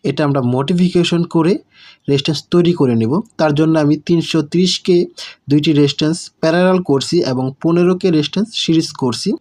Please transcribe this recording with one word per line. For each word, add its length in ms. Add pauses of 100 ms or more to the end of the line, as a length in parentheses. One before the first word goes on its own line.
এটা 180
আমরা 140 (120)
মডিফিকেশন 680 (140)
করে 180 (560)
রেজিস্ট্যান্স 300 (140)
তৈরি 260
করে 160
নিব। 180 (240)
তার 220
জন্য 200
আমি 160 (100)
তিনশো 340 (120)
ত্রিশ 220 (100)
কে 140 (500)
দুইটি 240
রেজিস্ট্যান্স 460 (220)
প্যারালাল 400 (100)
করছি 260 (160)
এবং 140 (140)
পনেরো 360
কে 140
রেজিস্ট্যান্স 380 (160)
সিরিজ 240 (140)
করছি। 280 (120)